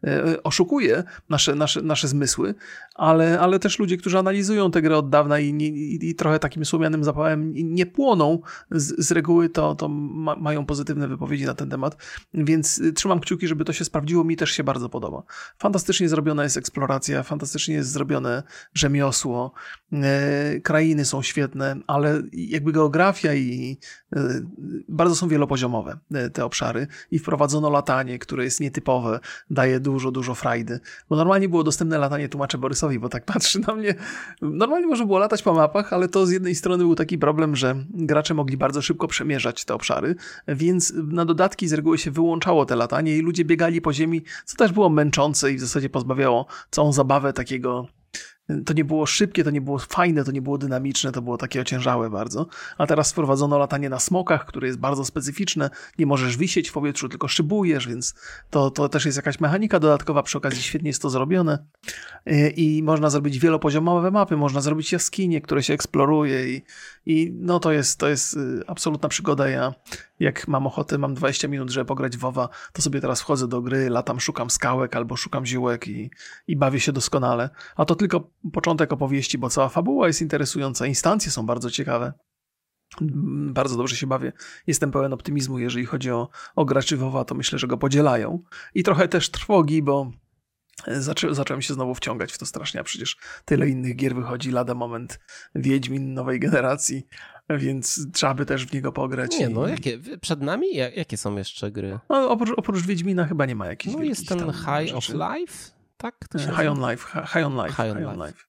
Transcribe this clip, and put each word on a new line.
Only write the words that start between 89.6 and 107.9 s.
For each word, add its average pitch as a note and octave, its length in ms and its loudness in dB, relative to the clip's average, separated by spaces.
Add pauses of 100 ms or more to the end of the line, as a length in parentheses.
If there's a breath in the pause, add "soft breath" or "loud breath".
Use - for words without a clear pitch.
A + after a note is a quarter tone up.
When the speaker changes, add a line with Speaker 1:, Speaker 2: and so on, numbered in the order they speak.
Speaker 1:
bo C#3 280 0 (760)
zaczę-, D3 480 -2
zacząłem C3+ 280 -4
się D3 120 -4
znowu B2+ 200 -4
wciągać A2+ 380 -6
w - 60 -14
to - 80 -10
strasznie, - 340 -8
a - 40 -8
przecież - 320 -8 (280 loud breath)
tyle C#3 240 2
innych B2+ 280 -2
gier C3 180 0
wychodzi, B2 360 -4
lada B2 240 0
moment A#2+ 460 -8 (340 loud breath)
Wiedźmin C3+ 600 -2
nowej C3 260 -4
generacji, C3+ 640 0 (440 loud breath)
więc C3+ 640 -2
trzeba C3+ 220 0
by C3+ 120 -2
też C3 200 -4
w - 60 -10
niego C3+ 200 -4
pograć C3 460 -2
Speaker 2:
Nie, C#3 80 2
Speaker 1:
i A2+ 80 -2
Speaker 2:
no, C3+ 140 0
jakie, B2+ 300 -4
wy-, F3+ 200 -14
przed D3+ 240 -4
nami? G3 320 -2
Ja-, B2+ 160 -2
jakie D#3 260 -8
są G2+ 200 -4
jeszcze G2+ 340 -8
gry? G2+ 280 -6 (100)
Speaker 1:
No, C4+ 220 2
oprócz, A3+ 280 0
oprócz F#3 280 -2
Wiedźmina F3+ 400 0
chyba D3 200 0
nie B2 100 -4
ma G2 100 -6
jakichś A2+ 280 -6
Speaker 2:
No, D#4 60 -4
Speaker 1:
wielkich C#4+ 180 -2
Speaker 2:
jest E3+ 100 -12
ten F3+ 100 -2
Speaker 1:
tam E3 140 -4
Speaker 2:
High D3+ 440 -4
of A#2+ 80 -4
Speaker 1:
rzeczy. B2 140 -4
Speaker 2:
Life, D4 520 -6 (260)
tak? - 320 -10
To - 100 -6
się C#3+ 60 -2
Speaker 1:
High E3 120 -2
Speaker 2:
nazywa? D#3 160 2
Speaker 1:
on C3 180 -2
Life, A#2+ 220 -6
Hi-, - 200 -8
High E3 140 0
on C#3 60 -2 (140)
Life, - 20 -6 (140)
Speaker 2:
High A2 100 -2